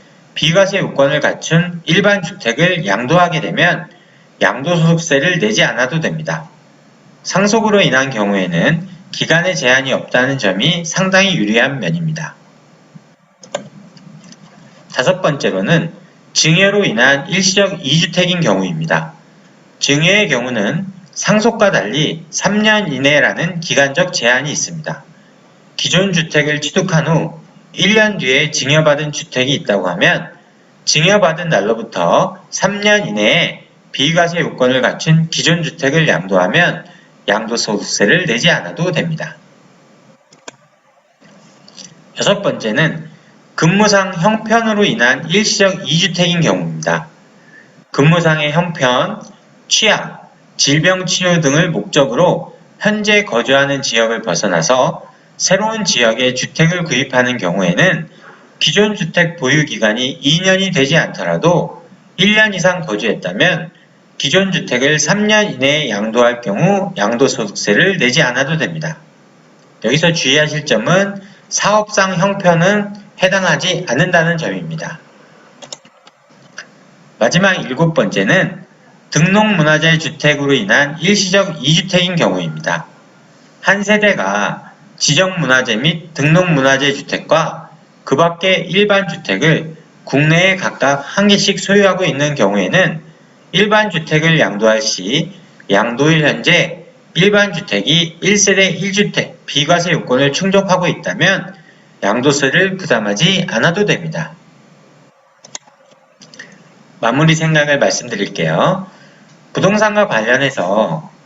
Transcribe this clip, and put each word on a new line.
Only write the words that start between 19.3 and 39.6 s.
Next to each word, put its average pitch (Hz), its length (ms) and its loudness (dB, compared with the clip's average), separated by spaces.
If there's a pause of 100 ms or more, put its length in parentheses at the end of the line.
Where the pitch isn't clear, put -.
증여의 170 500 2
경우는 127 580 -2 (260)
상속과 214 580 2
달리 127 600 -2
삼 208 320 -2
년 214 300 0
이내라는 139 680 0
기간적 139 520 0
제한이 127 380 0
있습니다. - 540 -8 (720)
기존 185 360 0
주택을 151 480 0
취득한 156 460 -2
후 - 360 -2 (320)
일 190 200 2
년 214 240 2
뒤에 143 320 0
증여받은 147 600 0
주택이 127 420 -4
있다고 98 360 -2
하면 151 420 -2 (520)
증여받은 170 640 2
날로부터 110 920 0 (120)
삼 202 300 -2
년 208 260 2
이내에 117 600 -2 (260)
비과세 165 480 0
요건을 127 420 0
갖춘 160 480 2
기존 165 320 0
주택을 143 460 0
양도하면 95 760 0 (440)
양도소득세를 110 1000 0
내지 120 240 0
않아도 156 420 -4
됩니다. - 440 -6 (2750)